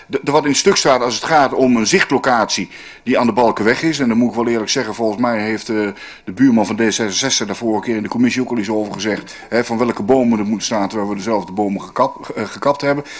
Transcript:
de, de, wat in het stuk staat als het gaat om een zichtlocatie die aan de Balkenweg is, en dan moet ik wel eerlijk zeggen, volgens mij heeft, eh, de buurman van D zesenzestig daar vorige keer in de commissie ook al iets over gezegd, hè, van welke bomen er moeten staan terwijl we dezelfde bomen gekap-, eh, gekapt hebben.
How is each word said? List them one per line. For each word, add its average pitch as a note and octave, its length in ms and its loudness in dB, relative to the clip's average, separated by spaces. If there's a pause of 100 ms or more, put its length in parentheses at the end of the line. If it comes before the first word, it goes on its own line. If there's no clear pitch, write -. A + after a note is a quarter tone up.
de, - 160 -4
de, D3 80 -2
wat D3 120 4
in D3 60 0
het C3+ 80 0
stuk G3 180 4
staat C3 260 4
als A#2+ 140 0
het - 80 -8
gaat C#3 300 2
om B2 220 4
een A2 120 2
zichtlocatie A2+ 840 2 (340)
die A#2 160 0
aan A#2+ 80 2
de A2 60 2
Balkenweg A#2 500 2
is, D#3 160 0
en C3+ 80 2
dan A2+ 100 2
moet A#2+ 120 4
ik G2+ 60 -6
wel A#2 120 0
eerlijk A2+ 220 0
zeggen, A2 260 -2
volgens A2+ 260 -2
mij A#2+ 200 0
heeft, G#2+ 280 -4
eh, G#2+ 180 0 (360)
de - 80 -10
buurman A2+ 340 4
van G#2+ 100 -2
D G#2+ 40 -2
zesenzestig A2 680 0
daar G2+ 80 -6
vorige A2 300 -2
keer A#2 100 -2
in G#2+ 80 -2
de G2+ 60 -6
commissie A#2+ 320 2
ook A#2+ 80 -4
al A#2+ 80 -2
iets G#2 120 -2
over G#2+ 240 -2
gezegd, G2 420 -6 (140)
hè, A#2+ 140 0
van A#2 140 -4
welke A2+ 260 -2
bomen A#2 360 4
er G#2 60 -2
moeten G#2 200 -2
staan G#2 220 -2
terwijl G#2 220 -4
we G#2 60 -4
dezelfde G2 360 -4
bomen G2 300 -2
gekap-, - 480 -4
eh, A2 160 -6
gekapt C#3+ 360 -2
hebben. C#3+ 220 -2 (160)